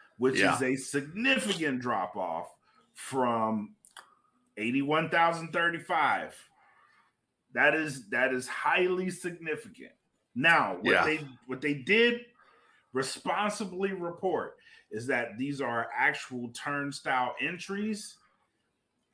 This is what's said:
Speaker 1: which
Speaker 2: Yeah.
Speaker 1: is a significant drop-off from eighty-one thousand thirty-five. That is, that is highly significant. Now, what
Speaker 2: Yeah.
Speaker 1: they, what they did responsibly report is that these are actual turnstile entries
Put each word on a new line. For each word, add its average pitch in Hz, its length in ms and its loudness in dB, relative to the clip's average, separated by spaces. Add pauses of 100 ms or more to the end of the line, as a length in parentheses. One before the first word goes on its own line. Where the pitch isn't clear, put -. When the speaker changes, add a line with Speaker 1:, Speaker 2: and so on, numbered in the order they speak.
(180)
Speaker 1:
which 127 220 4
Speaker 2:
Yeah. 95 160 6
Speaker 1:
is 123 60 0
a 131 160 2
significant 165 1040 -2
drop-off 95 680 -4 (460)
from 110 840 0 (800)
eighty-one 139 540 0
thousand 165 420 2
thirty-five. 160 800 0 (1200)
That 143 220 6
is, 135 340 -4
that 127 240 2
is 127 140 -4
highly 180 640 0
significant. 160 800 -10 (420)
Now, 131 480 4
what 110 100 2
Speaker 2:
Yeah. 92 140 6
Speaker 1:
they, 156 140 0 (260)
what 127 160 -8
they 147 140 -2
did 226 460 4 (720)
responsibly 190 1000 -2
report 175 600 -4 (340)
is 110 180 -8
that 117 300 0
these 139 240 -4
are 117 340 -2
actual 127 540 0
turnstile 143 880 -2
entries 196 760 -6 (1000)